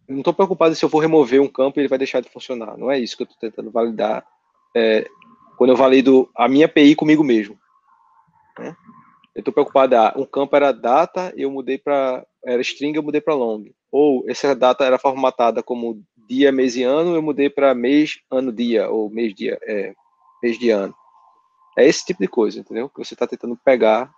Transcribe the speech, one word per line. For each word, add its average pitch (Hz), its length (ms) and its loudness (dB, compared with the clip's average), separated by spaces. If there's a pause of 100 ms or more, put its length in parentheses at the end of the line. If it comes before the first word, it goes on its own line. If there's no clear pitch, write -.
eu 135 100 -12
não 139 60 -8
tô 170 100 0
preocupado 170 420 0
se - 100 -2
eu 156 40 0
vou 151 120 0
remover 151 400 4
um 139 80 2
campo 135 300 -2
e - 20 0
ele 135 80 0
vai 131 100 0
deixar 131 220 -4
de 120 100 -10
funcionar. 117 460 -12
Não 123 160 -4
é 139 60 0
isso 117 180 -6
que - 80 -8
eu - 20 -6
tô - 140 -20
tentando 110 320 -10
validar, 110 520 -2 (520)
é, 113 320 2 (480)
quando 123 140 4
eu 127 60 6
valido 131 600 4
a 120 100 2
minha 139 200 4
A - 20 -16
P 151 160 4
I 143 100 8
comigo 156 300 2
mesmo, 110 340 -2 (960)
né? 147 200 -14 (580)
Eu 107 80 -12
tô - 80 -6
preocupado, 135 460 2
ah, 110 200 4
um 135 80 -6
campo 139 300 -4
era 143 160 2
data, 151 680 -2
eu 139 140 -6
mudei 135 260 -6
pra, 135 480 -4 (200)
era 123 180 -2
string, 147 320 -6
eu 156 80 -4
mudei 147 180 -4
pra 156 140 -2
long. 113 300 -4 (260)
Ou 139 380 2
essa 139 260 -2
data 127 300 0
era 127 120 2
formatada 127 640 -2
como 117 400 -8 (280)
dia, 135 240 2
mês 131 240 -2
e 127 80 -2
ano, 160 320 0
eu 160 40 0
mudei 143 300 -2
pra 139 240 2
mês, 143 460 0 (100)
ano, 131 220 -4
dia, 113 360 -2
ou 107 220 -4
mês, 110 240 -6
dia, 107 300 -8
é, 101 280 -8 (480)
mês 117 160 -4
de 117 140 0
ano. 98 240 -2 (840)
É 113 80 4
esse 160 200 2
tipo 185 180 -6
de 190 60 -2
coisa, 107 320 -2
entendeu? 110 280 -10
Que 123 160 -18
você - 120 -16
tá 120 100 -4
tentando 120 300 -10
pegar 117 600 2